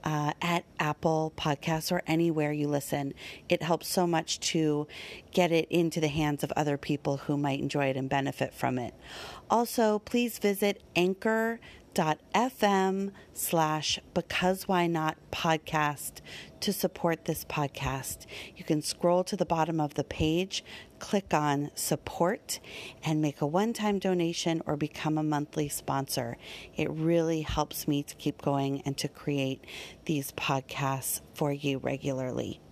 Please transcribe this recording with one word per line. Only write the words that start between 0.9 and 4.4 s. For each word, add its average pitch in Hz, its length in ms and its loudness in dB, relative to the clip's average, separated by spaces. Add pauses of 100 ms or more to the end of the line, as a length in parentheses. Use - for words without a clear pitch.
Podcasts 160 560 0
or 180 140 0
anywhere 156 460 2
you 147 160 0
listen. 143 480 -2 (340)
It 175 140 2
helps 160 240 0
so 180 180 2
much 165 340 0 (120)